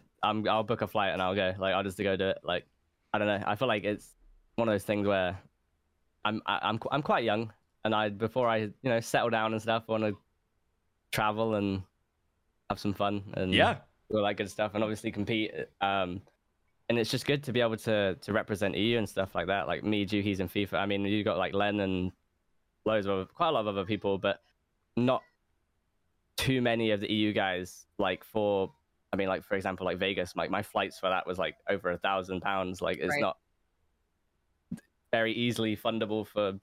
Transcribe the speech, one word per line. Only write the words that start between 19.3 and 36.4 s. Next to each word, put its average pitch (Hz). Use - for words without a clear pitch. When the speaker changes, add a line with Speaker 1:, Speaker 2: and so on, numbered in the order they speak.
Speaker 1:
like 87
that. 95
Like 82
me, 104
Jukies, 101
and 90
fifa. 101
I 98
mean, 101
you 104
got, 98
like, 90
Len 104
and 92
loads 107
of, 95
quite 165
a -
lot 135
of 107
other 98
people, 98
but 98
not 123
too 131
many 113
of 101
the 104
E 110
U 107
guys. 92
Like, 92
for, 101
I 98
mean, 98
like, 92
for -
example, 95
like, 90
Vegas, 95
like, 82
my 95
flights 101
for 92
that 92
was, 90
like, 80
over 92
a 87
thousand 95
pounds. 95
Like, 87
it's 90
Speaker 3:
Right. 143
Speaker 1:
not 98
very 113
easily 113
fundable 110
for 104